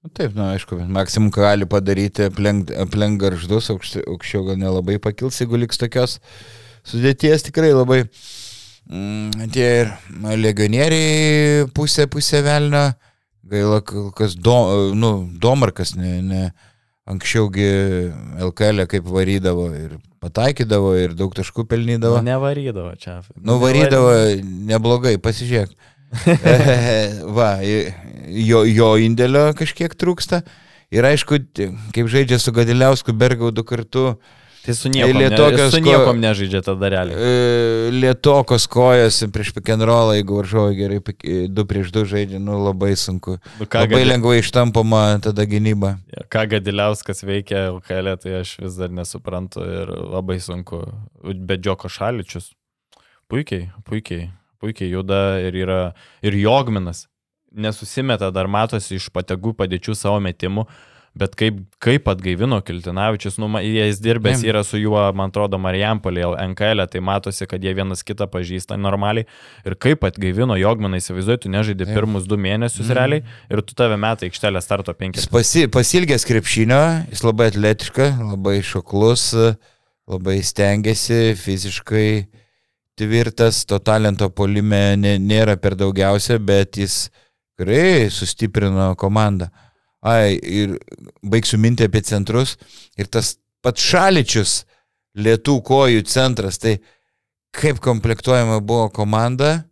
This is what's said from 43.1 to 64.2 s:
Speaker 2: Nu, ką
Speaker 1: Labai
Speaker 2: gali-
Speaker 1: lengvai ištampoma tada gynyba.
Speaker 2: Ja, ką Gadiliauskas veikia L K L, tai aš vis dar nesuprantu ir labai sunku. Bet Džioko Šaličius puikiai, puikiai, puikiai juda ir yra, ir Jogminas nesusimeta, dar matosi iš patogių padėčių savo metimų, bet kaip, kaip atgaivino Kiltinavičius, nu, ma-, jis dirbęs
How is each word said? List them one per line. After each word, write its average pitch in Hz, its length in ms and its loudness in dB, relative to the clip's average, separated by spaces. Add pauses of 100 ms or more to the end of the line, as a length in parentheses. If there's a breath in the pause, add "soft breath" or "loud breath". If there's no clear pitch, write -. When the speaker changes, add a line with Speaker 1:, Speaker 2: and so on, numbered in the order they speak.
Speaker 2:
Nu, 107 120 -10
ką 113 160 0
Speaker 1:
Labai 117 140 2
Speaker 2:
gali- 127 140 4
Speaker 1:
lengvai 120 280 4
ištampoma 110 640 2 (180)
tada 104 300 -2
gynyba. 104 480 0 (100)
Speaker 2:
Ja, - 180 -16
ką 110 220 -2
Gadiliauskas 104 800 -2
veikia 98 380 -4
L 92 160 -6
K 92 180 -6
L, 95 160 -4
tai 92 240 -8
aš 90 200 -8
vis 92 200 -10
dar 90 160 -6
nesuprantu 90 720 -10
ir 90 240 -8
labai 92 480 -6
sunku. 87 460 -10 (360)
Bet 92 440 -6
Džioko 92 260 -4
Šaličius 101 600 -8 (800 soft breath)
puikiai, 107 360 -6 (140)
puikiai, 87 480 -10 (280)
puikiai 101 380 -6
juda 95 460 -2
ir 92 180 -4
yra, 92 220 -2 (380 soft breath)
ir 101 200 -2
Jogminas 104 720 0 (460)
nesusimeta, 107 760 -4
dar 92 160 -2
matosi 101 480 -2
iš - 160 -10
patogių 92 480 -6
padėčių 95 340 -4
savo 101 300 -2
metimų, 95 400 -4 (540 soft breath)
bet 98 200 -4
kaip, 107 220 0 (160)
kaip 135 340 0
atgaivino 95 540 -2
Kiltinavičius, 95 760 -6
nu, 110 160 -6
ma-, 107 80 -2
jis 107 400 0
dirbęs 113 400 0